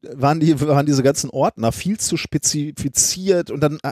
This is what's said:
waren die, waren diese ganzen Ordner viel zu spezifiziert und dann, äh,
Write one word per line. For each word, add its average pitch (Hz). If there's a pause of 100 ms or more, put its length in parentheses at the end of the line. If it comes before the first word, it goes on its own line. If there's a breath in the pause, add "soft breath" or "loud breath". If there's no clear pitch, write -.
(120)
waren 139
die, 156
waren 143
diese 139
ganzen 139
Ordner 135
viel 208
zu -
spezifiziert 151
und 135
dann, 151
äh, 139